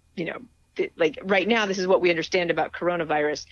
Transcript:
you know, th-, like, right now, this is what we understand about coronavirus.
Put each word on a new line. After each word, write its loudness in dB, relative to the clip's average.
you -4
know, -8
th-, -2
like, 0
right 2
now, 2
this -2
is -2
what 4
we 4
understand 0
about 0
coronavirus. -2